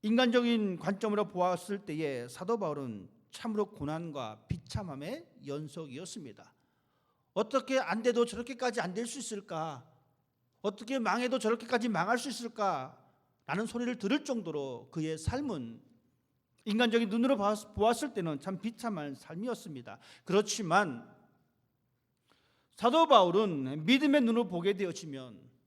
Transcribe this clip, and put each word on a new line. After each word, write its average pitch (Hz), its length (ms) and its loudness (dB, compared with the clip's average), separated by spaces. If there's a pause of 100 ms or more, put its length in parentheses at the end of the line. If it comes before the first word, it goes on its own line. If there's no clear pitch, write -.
인간적인 233 760 4
관점으로 208 500 0
보았을 185 560 -2
때에 143 420 -4
사도 185 320 -4
바울은 139 500 -6 (220)
참으로 208 400 -4
고난과 143 760 -8
비참함의 196 800 -8 (180)
연속이었습니다. 147 1080 -12 (800)
"어떻게 262 440 0
안 202 240 -2
돼도 240 220 4
저렇게까지 240 560 -4
안 175 140 -4
될 233 120 -4
수 262 140 -10
있을까? 160 680 -8 (720)
어떻게 214 380 -4
망해도 233 400 0
저렇게까지 233 500 0
망할 202 300 2
수 262 120 -6
있을까?"라는 196 1400 -6
소리를 240 320 -4
들을 285 260 0
정도로 151 680 -6
그의 160 280 -4
삶은 160 640 -6 (840)
인간적인 226 440 4
눈으로 233 280 4
보았-, 208 380 0
보았을 233 380 2
때는 160 280 -4
참 190 200 -6
비참한 202 540 -6
삶이었습니다. 165 880 -10 (240)
그렇지만 185 960 0 (1600)
사도 302 280 6
바울은 170 760 4
믿음의 269 380 6
눈으로 226 260 2
보게 175 240 -2
되어지면 147 680 -6 (280)